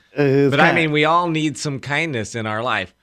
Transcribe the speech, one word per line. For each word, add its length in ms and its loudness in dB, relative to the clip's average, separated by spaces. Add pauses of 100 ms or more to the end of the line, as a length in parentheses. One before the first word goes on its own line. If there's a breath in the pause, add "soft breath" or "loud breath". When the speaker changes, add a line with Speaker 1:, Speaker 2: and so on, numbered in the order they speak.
(160)
Speaker 1:
It 80 -2
is 280 4
Speaker 2:
But 80 2
I 80 6
Speaker 1:
kind. 80 2
Speaker 2:
mean, 160 0
we 140 2
all 240 2
need 280 -2
some 220 -6
kindness 560 -4
in 100 -6
our 160 -4
life. 420 -4